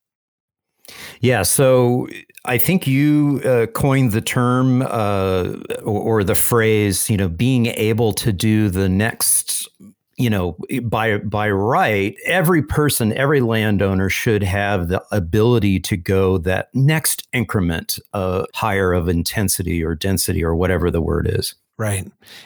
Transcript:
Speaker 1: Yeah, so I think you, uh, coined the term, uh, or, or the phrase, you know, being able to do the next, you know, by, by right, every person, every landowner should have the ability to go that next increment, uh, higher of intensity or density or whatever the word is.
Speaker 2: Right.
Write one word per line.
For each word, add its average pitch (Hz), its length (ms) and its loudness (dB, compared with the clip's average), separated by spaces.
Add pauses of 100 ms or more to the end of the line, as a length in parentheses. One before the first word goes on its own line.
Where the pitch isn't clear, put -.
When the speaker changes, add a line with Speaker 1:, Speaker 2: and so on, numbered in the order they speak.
(1200)
Speaker 1:
Yeah, 117 220 2
so 127 640 2 (380)
I 127 140 0
think - 280 0
you, 143 580 2
uh, 120 220 2
coined 135 460 0
the 110 80 0
term, 127 640 0
uh, 98 720 -2 (260)
or, 110 380 0
or 98 40 0
the 101 100 0
phrase, 107 760 2
you 110 60 2
know, 95 120 0
being 117 380 0
able 110 460 0
to 113 200 -2
do 107 360 2
the 95 200 0
next, - 800 -2 (480)
you 123 140 2
know, 90 260 0 (280)
by, 110 340 0
by 107 320 -2
right, 104 640 2 (100)
every 170 380 2
person, 135 520 0
every 139 260 2
landowner 101 680 0
should 104 360 0
have 98 440 -2
the 90 220 -2
ability 104 720 2
to - 160 -4
go 95 420 2
that 92 340 -2
next 151 600 0
increment, 98 640 -2 (140)
uh, 92 320 -2 (100)
higher 98 380 0
of 87 160 0
intensity 87 760 -2
or 82 120 -2
density 90 500 -2
or 82 100 0
whatever 87 360 0
the 85 120 0
word 80 260 -2
is. - 260 -4 (240)
Speaker 2:
Right. 101 320 -6 (360)